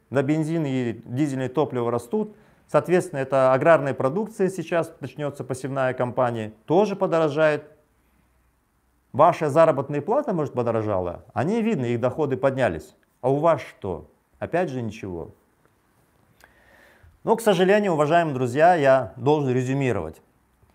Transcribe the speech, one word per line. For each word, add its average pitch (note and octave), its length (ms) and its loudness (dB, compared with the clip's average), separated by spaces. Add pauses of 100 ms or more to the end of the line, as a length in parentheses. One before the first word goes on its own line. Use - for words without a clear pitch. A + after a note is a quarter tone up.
(100)
на C3+ 120 0
бензин D#3 440 -2
и B2 380 -4
дизельное C3 440 -4
топливо B2 420 -2
растут. G#3+ 440 -4 (340)
Соответственно, E3 500 0
это C3 340 2
аграрная C#3+ 400 4
продукция, F3+ 560 -2
сейчас E3+ 520 -4
начнётся C#3+ 440 -8
посевная C3 480 -4
кампания, A#2+ 600 -2 (120)
тоже G3 300 2
подорожает. D#3 720 0 (1500)
Ваша D#3 380 2
заработная D3 500 2
плата, A3+ 320 -2
может, D3+ 220 -4
подорожала? G#2+ 720 -2 (100)
А A2+ 100 -2
не A3+ 160 -2
видно, G#3 240 -2
их A#2+ 160 -2
доходы C3 380 -2
поднялись. B2+ 560 -2 (260)
А B2 100 -2
у C#3 60 2
вас D3+ 240 2
что? - 480 -10 (300)
Опять D#3+ 320 -4
же B2+ 100 -6
ничего. G2 520 -10 (1900)
Но, G#3+ 120 2
к A3+ 60 -4
сожалению, G3 500 4
уважаемые D3+ 420 2
друзья, C3 400 4
я C3+ 420 4
должен C#3 340 2
резюмировать, B2+ 720 -2 (520)